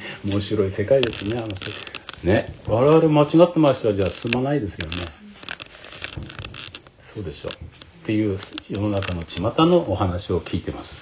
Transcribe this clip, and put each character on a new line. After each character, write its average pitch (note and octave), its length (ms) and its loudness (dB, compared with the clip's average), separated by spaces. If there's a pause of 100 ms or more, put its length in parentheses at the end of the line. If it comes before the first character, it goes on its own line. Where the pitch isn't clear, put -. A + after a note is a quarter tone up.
(240)
面 G2+ 160 0
白 G2+ 260 0
い F#2+ 60 -2
世 G2+ 140 -2
界 C3+ 160 4
で A2+ 100 0
す G2 140 -8
ね、 A2 120 -2
あ A#2+ 40 -4
の A2 80 -8
世 F#2+ 160 -10
界。 A2 60 -8 (520)
ね、 - 320 2 (100)
我 A2 140 2
々 D#3 300 6
間 D3 140 6
違 D#3+ 220 6
っ F3 80 4
て E3 60 2
ま D3 140 6
し - 100 -6
た A2 100 4
じ G2 80 0
ゃ F#2 80 2
済 - 200 -6
ま B2 120 2
な C3+ 120 0
い C#3+ 80 0
で G2+ 60 -4
す F2 80 -10
よ E2 120 -10
ね。 D#2+ 80 -8 (2250)
そ A2 80 -10
う - 20 -8
で D#2+ 100 -8
し - 120 -14
ょ - 40 -8
う。 - 20 -8
っ - 40 -12 (500)
て A2 80 -2
い G#2+ 220 2
う - 20 -4 (320)
世 G2+ 100 -4
の G#2+ 100 0
中 G2 260 -2
の E2+ 80 -6
巷 - 180 -8 (240)
の E3+ 260 4
お F#2+ 40 0
話 F#2 360 -2
を F2 80 2
聞 - 180 -4
い E2+ 40 -6
て - 100 -6
ま - 120 -10
す。 - 180 -18